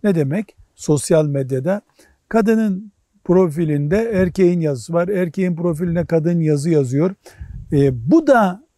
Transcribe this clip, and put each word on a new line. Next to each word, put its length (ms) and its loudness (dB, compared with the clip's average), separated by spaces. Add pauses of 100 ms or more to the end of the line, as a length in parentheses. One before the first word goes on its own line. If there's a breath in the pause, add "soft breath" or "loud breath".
Ne 100 2
demek? 420 -4 (180)
Sosyal 500 0
medyada 560 -4 (480 soft breath)
kadının 640 0 (320)
profilinde 880 0
erkeğin 480 2
yazısı 320 -4
var. 160 0
Erkeğin 480 -2
profiline 500 -2
kadın 340 0
yazı 300 0
yazıyor. 440 0 (580 loud breath)
E, 380 2
bu 160 4
da 520 2